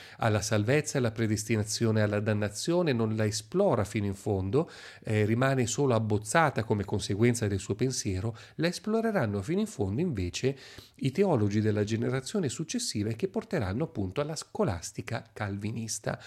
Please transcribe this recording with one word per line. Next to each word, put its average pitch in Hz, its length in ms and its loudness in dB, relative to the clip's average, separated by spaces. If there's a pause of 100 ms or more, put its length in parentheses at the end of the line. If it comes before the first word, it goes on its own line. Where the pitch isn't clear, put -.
(180)
alla 107 240 2
salvezza 120 560 2
e 131 40 2
la 117 100 2
predestinazione 110 920 2
alla 104 180 2
dannazione, 110 720 2
non 113 220 2
la 110 100 2
esplora 123 580 2
fino 101 220 -2
in 98 100 -2
fondo, 98 560 0 (320)
eh, 107 220 2
rimane 127 420 2
solo 139 260 2
abbozzata 110 720 2
come 104 220 0
conseguenza 107 640 0
del 98 120 0
suo 101 160 -4
pensiero, 110 600 -2 (200)
la 156 120 0
esploreranno 190 720 0
fino 160 180 -2
in 214 80 0
fondo 101 340 -4
invece 127 560 -2 (380)
i 139 160 -2
teologi 110 500 2
della 104 220 2
generazione 123 640 -2
successiva 139 600 -4
e 110 60 -4
che 190 120 -2
porteranno 143 580 -2
appunto 98 360 -4
alla 151 140 -4
scolastica - 1000 -4
calvinista 110 920 -6